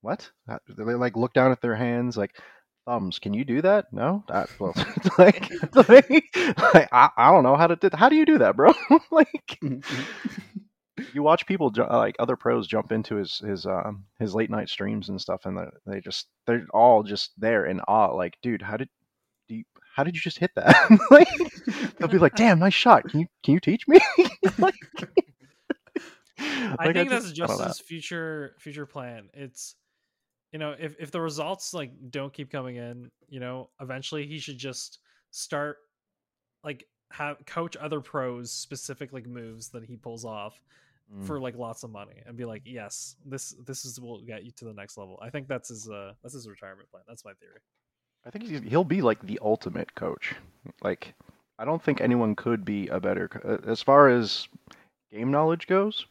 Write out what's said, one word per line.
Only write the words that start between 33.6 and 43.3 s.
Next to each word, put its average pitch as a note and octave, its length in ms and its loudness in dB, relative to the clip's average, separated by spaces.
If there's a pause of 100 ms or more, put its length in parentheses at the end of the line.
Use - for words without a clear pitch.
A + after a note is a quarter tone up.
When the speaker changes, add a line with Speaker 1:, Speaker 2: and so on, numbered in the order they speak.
Speaker 3:
eventually C3+ 460 -12
he D3 140 -14
should C3+ 180 -16
just B2+ 420 -14 (320)
start, D3 460 -10 (840)
like, D3 220 -16 (260)
have, D3 340 -12
coach E3+ 320 -12
other D3+ 240 -10
pros B2 500 -10
specific, - 640 -16
like, B2 140 -18
moves A2+ 420 -18
that A#2 160 -18
he A#2 100 -20
pulls A#2 300 -18
off G#2+ 340 -14 (540)
Speaker 1:
Mm. G2+ 140 -14
Speaker 3:
for, D3+ 120 -10
like, B2+ 180 -12
lots A#2 260 -14
of A#2 80 -18
money G2+ 340 -20
and A#2+ 120 -20
be A#2+ 80 -12
like, A2 200 -16
"Yes, A2+ 600 -18
this, C3+ 280 -14 (120)